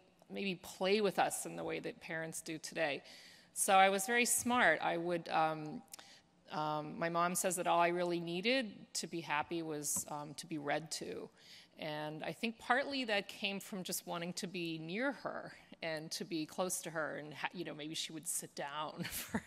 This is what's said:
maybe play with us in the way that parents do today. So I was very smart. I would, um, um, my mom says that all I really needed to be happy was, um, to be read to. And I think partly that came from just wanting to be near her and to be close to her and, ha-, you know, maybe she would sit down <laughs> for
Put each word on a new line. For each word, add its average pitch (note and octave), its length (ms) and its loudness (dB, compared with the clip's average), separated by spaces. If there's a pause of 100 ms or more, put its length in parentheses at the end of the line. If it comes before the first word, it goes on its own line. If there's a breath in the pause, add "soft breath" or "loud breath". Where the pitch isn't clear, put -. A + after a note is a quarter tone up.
(320)
maybe G3 240 -2
play G3 460 2
with F#3+ 180 2
us D3 260 2
in E3 120 -8
the E3 60 -6
way D#3+ 180 -4
that D#3+ 180 -8
parents D#3+ 420 -6
do D#3+ 180 -6
today. D#3+ 440 -2 (500 loud breath)
So - 200 4
I F#3+ 160 12
was G3 160 2
very A#3+ 200 4
smart. A#3+ 560 6
I E3+ 140 2
would, E3+ 320 0
um, D#3 540 0 (680 loud breath)
um, D3+ 480 -2
my E3+ 120 0
mom F3 260 2
says F3+ 220 0
that F3+ 100 0
all E3+ 140 6
I F3 80 8
really F3 320 2
needed G3+ 500 0 (220)
to - 140 -4
be E3+ 120 -6
happy D#3 440 -2
was, D3+ 460 -2
um, D3+ 280 -8
to E3+ 100 -10
be D#3+ 120 -6
read C#3+ 320 -2
to. - 380 -8 (500 loud breath)
And D3+ 440 -4
I - 80 -2
think A3+ 280 -4
partly C4 460 0
that G3+ 220 0
came G3 320 -4
from F#3 240 -6
just - 220 -6
wanting F3 280 -4
to - 140 -4
be E3+ 300 -4
near F#3+ 340 -2
her - 400 -6 (300 loud breath)
and D#3+ 300 -4
to - 120 -6
be D#3+ 220 -2
close F#3 360 -2
to D#3+ 100 -8
her D3+ 260 -2
and, D3+ 160 -10
ha-, C#3+ 180 -6
you F3 140 -6
know, D#3+ 80 -6
maybe D#3 220 -6
she - 180 -4
would D#3 140 -8
sit - 280 -4
down D3+ 480 -4
<laughs> - 60 -4
for - 380 -4